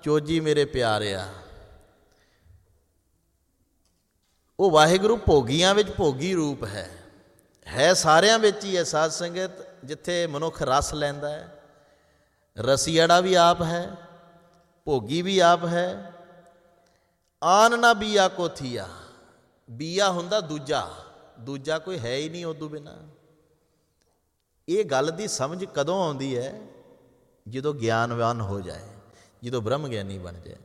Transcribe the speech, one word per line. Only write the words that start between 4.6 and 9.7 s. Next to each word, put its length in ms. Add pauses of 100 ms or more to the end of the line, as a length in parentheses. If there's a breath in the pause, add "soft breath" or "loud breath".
ਵਾਹਿਗੁਰੂ 460
ਭੋਗੀਆਂ 580
ਵਿੱਚ 140
ਭੋਗੀ 460
ਰੂਪ 280
ਹੈ, 280 (760)
ਹੈ 260
ਸਾਰਿਆਂ 460
ਵਿੱਚ 260
ਹੀ 120
ਹੈ। 60
ਸਾਧ 280
ਸੰਗਤ, 400 (320)